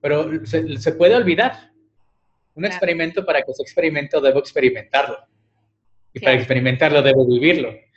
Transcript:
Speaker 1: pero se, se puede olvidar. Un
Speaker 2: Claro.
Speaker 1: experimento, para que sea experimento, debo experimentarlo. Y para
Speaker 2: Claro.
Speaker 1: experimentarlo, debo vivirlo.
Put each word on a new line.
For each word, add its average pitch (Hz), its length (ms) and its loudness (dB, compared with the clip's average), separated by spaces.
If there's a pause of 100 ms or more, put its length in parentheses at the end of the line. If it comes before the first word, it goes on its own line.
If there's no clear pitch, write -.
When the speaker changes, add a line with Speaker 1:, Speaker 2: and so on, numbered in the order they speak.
Speaker 1:
pero 156 460 -2
se, 156 320 -4
se 160 140 -2
puede 175 220 4
olvidar. 226 380 0 (1000)
Un 156 80 -12
Speaker 2:
Claro. 185 120 -4
Speaker 1:
experimento, 175 500 -4
para 147 180 -2
que - 100 -10
sea - 100 -10
experimento, 156 580 -2
debo 135 180 4
experimentarlo. 135 800 -2 (960)
Y 123 60 -14
para 135 120 2
Speaker 2:
Claro. 127 60 4
Speaker 1:
experimentarlo, 131 640 0
debo 131 240 4
vivirlo. 127 440 2 (260)